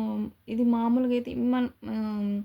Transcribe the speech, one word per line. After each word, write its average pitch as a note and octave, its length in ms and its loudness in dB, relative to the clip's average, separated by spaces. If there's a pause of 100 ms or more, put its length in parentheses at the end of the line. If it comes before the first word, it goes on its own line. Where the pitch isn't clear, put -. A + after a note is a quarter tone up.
(480)
ఇది A#3 160 0
మామూలుగా A#3 480 4
అయితే B3 240 -2
మన, B3 340 2 (200)
ఆ, A3 60 -4 (500)